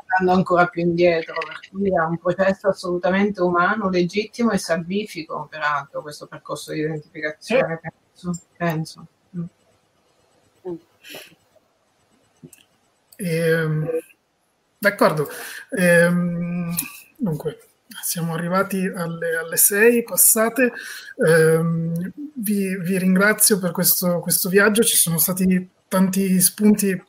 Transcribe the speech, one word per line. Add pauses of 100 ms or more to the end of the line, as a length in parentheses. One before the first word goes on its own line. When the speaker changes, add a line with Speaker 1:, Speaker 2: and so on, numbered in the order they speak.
(180)
Speaker 1:
andando
ancora
più
indietro,
per (100)
cui
è
un
processo
assolutamente
umano,
legittimo
e
salvifico,
peraltro,
questo
percorso
di
identificazione,
Speaker 2:
Sì. (320)
Speaker 1:
penso, (140)
penso. (300)
Mm. (3750)
Speaker 3:
Ehm, (880)
d'accordo. (480)
Ehm, (420)
dunque, (440)
siamo
arrivati
alle,
alle
sei
passate. (540)
Ehm, (220)
vi,
vi
ringrazio
per
questo,
questo
viaggio.
Ci
sono
stati (200)
tanti
spunti,